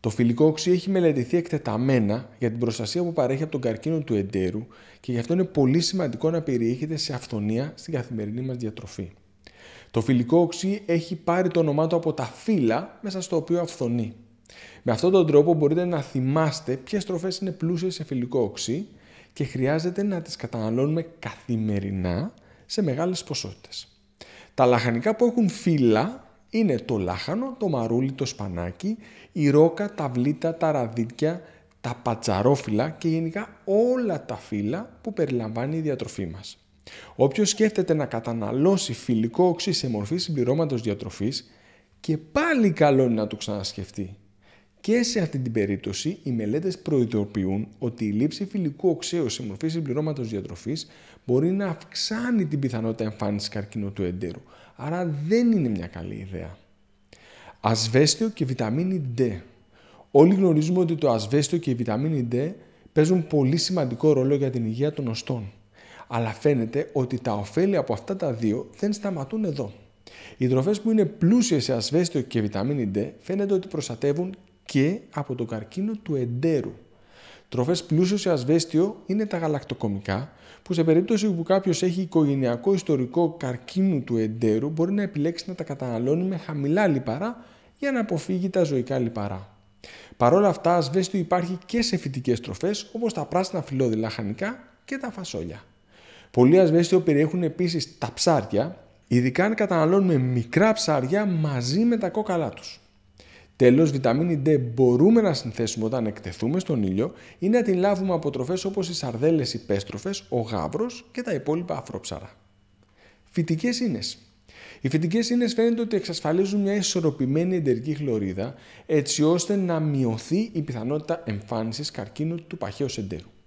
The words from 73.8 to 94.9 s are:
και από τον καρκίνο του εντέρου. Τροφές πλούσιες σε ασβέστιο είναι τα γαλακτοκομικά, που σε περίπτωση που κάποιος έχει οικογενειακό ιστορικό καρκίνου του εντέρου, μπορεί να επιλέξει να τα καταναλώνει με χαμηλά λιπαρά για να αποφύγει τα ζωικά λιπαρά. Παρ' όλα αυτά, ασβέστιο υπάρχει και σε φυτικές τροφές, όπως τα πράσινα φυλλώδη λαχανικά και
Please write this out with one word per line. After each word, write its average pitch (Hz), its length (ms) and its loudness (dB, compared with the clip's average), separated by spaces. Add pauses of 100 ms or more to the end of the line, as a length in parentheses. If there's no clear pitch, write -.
και 151 340 2 (120)
από 139 240 -6
τον 120 120 -4
καρκίνο 117 460 -6 (100)
του 156 120 -4
εντέρου. 131 580 0 (760)
Τροφές 139 360 0
πλούσιες 185 360 2
σε 190 100 0
ασβέστιο 160 760 0
είναι 208 200 -2
τα 196 120 -4
γαλακτοκομικά, 117 920 -4 (300)
που - 100 -6
σε 165 120 2
περίπτωση 190 460 4
που 165 120 -2
κάποιος 190 400 2
έχει 180 180 0
οικογενειακό 139 760 2
ιστορικό 160 640 0
καρκίνου 147 640 0
του 120 140 -2
εντέρου, 113 520 2
μπορεί 160 240 0
να 202 100 0
επιλέξει 170 440 -2
να 185 80 -10
τα 170 100 -8
καταναλώνει 131 600 -2
με 190 120 -2
χαμηλά 156 500 0
λιπαρά 151 580 -2 (340)
για 277 140 -2
να 247 80 0
αποφύγει 185 500 -2
τα 185 120 2
ζωικά 135 360 0
λιπαρά. 101 580 -6 (600)
Παρ' 123 160 6
όλα 202 160 6
αυτά, 175 280 4
ασβέστιο 170 420 0
υπάρχει 175 480 0
και 233 160 0
σε 196 140 0
φυτικές 127 440 -2
τροφές, 175 520 -6
όπως 226 200 -2
τα 151 120 -4
πράσινα 185 380 -2
φυλλώδη 131 340 0
λαχανικά 113 720 -6 (160)
και 277 120 -8